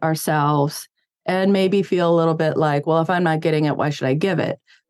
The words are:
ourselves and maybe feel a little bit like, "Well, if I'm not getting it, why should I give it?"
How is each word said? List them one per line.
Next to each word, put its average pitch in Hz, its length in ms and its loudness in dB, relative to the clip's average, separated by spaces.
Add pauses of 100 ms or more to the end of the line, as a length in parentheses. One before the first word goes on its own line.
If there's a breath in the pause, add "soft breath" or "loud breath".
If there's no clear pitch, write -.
ourselves 151 840 0 (380)
and 190 280 0
maybe 190 280 2
feel 175 320 0
a 170 40 4
little 165 160 2
bit 156 240 -2
like, 147 280 0
"Well, 160 160 2
if 160 80 -2
I'm 180 140 0
not 160 160 0
getting 156 260 0
it, 147 120 -2
why 151 120 -2
should 139 180 -4
I 131 60 0
give 165 260 0
it?" - 200 -4 (300 soft breath)